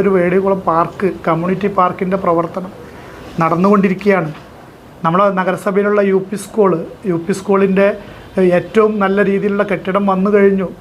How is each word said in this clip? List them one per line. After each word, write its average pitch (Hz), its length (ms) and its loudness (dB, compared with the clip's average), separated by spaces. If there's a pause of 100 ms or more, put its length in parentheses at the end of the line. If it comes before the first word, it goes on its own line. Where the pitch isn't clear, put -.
ഒരു 196 160 2
വേളികുളം 190 500 2
പാർക്ക്, 170 400 0 (180)
കമ്മ്യൂണിറ്റി 180 420 0 (100)
പാർക്കിൻ്റെ 185 460 0
പ്രവർത്തനം 170 480 -2 (720)
നടന്നുകൊണ്ടിരിക്കുകയാണ്. 185 880 2 (720)
നമ്മളെ 175 220 2 (140)
നഗരസഭയിലുള്ള 202 600 0 (120)
യു 190 160 2
പി 208 160 -6
സ്കൂൾ, 196 280 2 (380)
യു 170 60 0 (100)
പി 196 120 -2
സ്കൂളിൻ്റെ 196 500 2 (680)
ഏറ്റവും 214 360 2 (100)
നല്ല 196 160 2 (100)
രീതിയിലുള്ള 202 420 0
കെട്ടിടം 190 420 -2
വന്നു 190 220 0
കഴിഞ്ഞു. 196 320 4 (140)